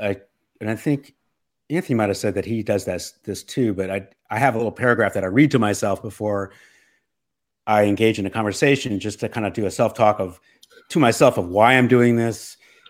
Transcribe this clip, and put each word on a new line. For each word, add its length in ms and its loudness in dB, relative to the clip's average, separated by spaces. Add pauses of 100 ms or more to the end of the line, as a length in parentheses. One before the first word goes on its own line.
I, 160 -4 (420)
and 100 -6
I 60 -4
think 400 -4 (540)
Anthony 260 -2
might 140 0
have 80 -2
said 180 -4
that 100 -4
he 180 -6
does 220 -2
this, 280 -8 (100)
this 200 -10
too, 300 -2
but 160 -6
I, 180 -8 (220)
I 100 -6
have 160 2
a 20 -2
little 140 -2
paragraph 420 0
that 100 -4
I 40 -4
read 240 4
to 80 2
myself 420 -2
before 500 -6 (1160)
I 180 4
engage 340 2
in 60 -4
a 40 -4
conversation, 680 -2
just 220 -8
to 80 -6
kinda 220 -4
do 140 -4
a 60 -2
self-talk 480 2
of, 200 -8 (500)
to 100 0
myself 380 4
of 100 -4
why 260 4
I'm 140 4
doing 300 4
this 400 -4 (320)